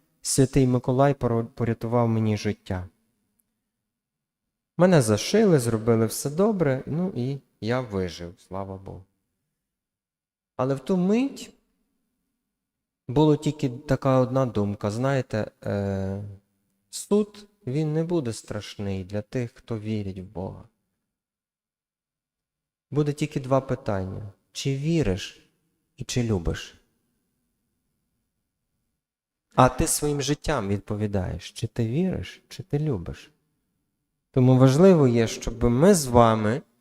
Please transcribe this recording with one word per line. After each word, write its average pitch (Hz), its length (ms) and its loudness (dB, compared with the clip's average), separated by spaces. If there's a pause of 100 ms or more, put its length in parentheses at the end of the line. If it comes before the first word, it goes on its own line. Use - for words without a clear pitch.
(220)
Святий 135 460 2
Миколай 127 460 2
поро-, 117 320 -2
порятував 117 640 -2
мені 110 300 0
життя. 95 500 -6 (1900)
Мене 175 240 6
зашили, 151 580 2
зробили 113 460 2
все - 240 -6
добре, 160 560 0
ну 165 300 -4
і 127 220 -4 (240)
я 120 200 -2
вижив, 90 520 -6 (140)
слава 95 300 -10
Богу. 95 260 -16 (1500)
Але 131 200 -2
в 135 40 -6
ту 190 180 -2
мить 220 560 -2 (1500)
була 147 300 4
тільки 147 320 -4
така 131 500 0
одна 127 260 0
думка: 101 460 -2
знаєте, 123 600 -4 (120)
е, 98 600 -4 (640)
суд - 580 -4 (200)
він 151 260 -2
не 160 100 -2
буде 160 300 -4
страшний 98 720 -8
для 98 180 -6
тих, 120 320 -6
хто - 260 -10
вірить 104 400 -6
в 92 40 -10
Бога. 95 400 -10 (2250)
Буде 147 220 0
тільки 147 260 -6
два 131 220 0
питання: 101 720 -6 (180)
чи 135 240 -4
віриш 135 760 -2 (480)
і - 60 -14
чи - 200 -2
любиш? - 560 -4 (2750)
А 127 140 6
ти 160 180 -2
своїм 147 340 -2
життям 135 460 -2
відповідаєш, 101 840 -4
чи - 160 -8
ти 117 200 -4
віриш, 131 600 -4
чи - 160 -16
ти - 160 -4
любиш. 104 520 -6 (1000)
Тому 131 260 6
важливо 147 500 8
є, 117 200 4
щоб - 360 -6
ми 131 300 6
з 156 120 0
вами 117 560 4 (200)